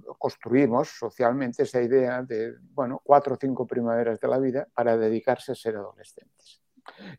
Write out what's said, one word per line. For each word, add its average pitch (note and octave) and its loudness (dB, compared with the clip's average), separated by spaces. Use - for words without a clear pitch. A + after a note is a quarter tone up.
construimos B2+ 0
socialmente B2 -2
esa B2+ 0
idea B2+ 2
de, A#2 -6
bueno, C3 -6
cuatro C#3 6
o A#2+ -4
cinco C3 -2
primaveras A#2 0
de C3 -4
la B2 2
vida C3+ -2
para A#2 2
dedicarse A2+ 0
a A#2+ -4
ser A2 -6
adolescentes. - -18